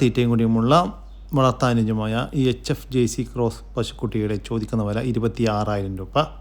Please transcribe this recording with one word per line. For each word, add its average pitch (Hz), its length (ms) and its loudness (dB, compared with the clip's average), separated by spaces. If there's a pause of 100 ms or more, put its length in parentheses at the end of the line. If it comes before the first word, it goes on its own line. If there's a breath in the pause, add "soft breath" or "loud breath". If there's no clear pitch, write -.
തീറ്റയും 120 300 4
കൂടിയുമുള്ള 113 420 4 (640)
വളർത്താനുയോജ്യമായ 117 760 2 (260)
ഈ - 20 4 (100)
എച്ച് 123 220 -4
എഫ് - 200 -10
ജേഴ്സി 123 380 2
ക്രോസ് 120 300 -2 (140)
പശുക്കുട്ടിയുടെ 107 600 -2 (120)
ചോദിക്കുന്ന 113 400 -2
വില 104 120 -2 (120)
ഇരുപത്തിയാറായിരം 107 880 0
രൂപ. 92 140 -6 (260)